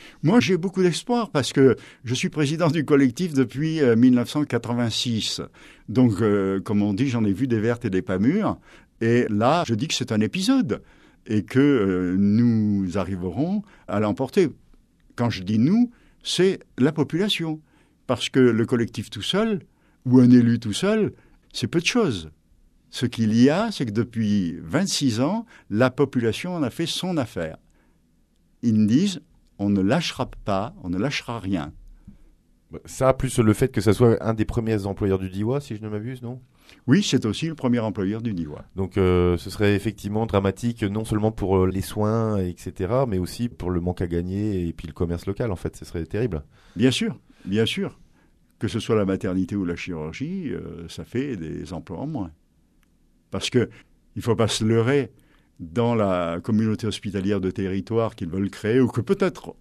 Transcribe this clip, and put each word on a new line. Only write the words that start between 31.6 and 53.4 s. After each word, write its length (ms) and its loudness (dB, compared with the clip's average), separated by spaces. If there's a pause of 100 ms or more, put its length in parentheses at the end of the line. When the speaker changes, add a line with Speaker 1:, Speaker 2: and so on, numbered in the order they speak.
Speaker 2:
Ça, 280 2
plus 260 -2
le 140 6
fait 180 0
que 100 -4
ça 120 6
soit 300 4
un 100 -2
des 120 -2
premiers 400 -2
employeurs 340 0
du 100 -8
Diois, 320 -4
si 140 -12
je 60 -12
ne 80 -10
m'abuse, 320 -10
non ? 200 -12 (460)
Speaker 1:
Oui, 160 6
c'est 220 2
aussi 220 -2
le 80 -8
premier 240 0
employeur 420 -2
du 120 -4
Diois. 320 -8 (100)
Speaker 2:
Donc, 220 -4
euh, 400 4
ce 120 -12
serait 260 2
effectivement 500 -4
dramatique, 580 0
non 220 -2
seulement 260 0
pour, 260 0
euh, 100 4
les 140 -2
soins, 560 -2
et 200 -4
cetera, 480 -2
mais 140 -2
aussi 300 -4
pour 200 -8
le 100 0
manque 220 -4
à 60 -2
gagner 600 -2
et 60 -4
puis 140 -14
le 60 -14
commerce 320 -4
local, 260 -4
en 40 -4
fait, 200 -8
ce 100 -18
serait 200 -8
terrible. 380 -4 (320)
Speaker 1:
Bien 160 2
sûr, 280 -4 (260)
bien 200 0
sûr. 340 -6 (580)
Que 100 -4
ce 120 -4
soit 160 0
la 100 2
maternité 500 -2
ou 80 -2
la 120 -4
chirurgie, 760 -8
euh, 400 -10
ça 160 -14
fait 320 -6
des 340 -10
emplois 280 -10
en 80 -8
moins. 240 -8 (960)
Parce 200 -6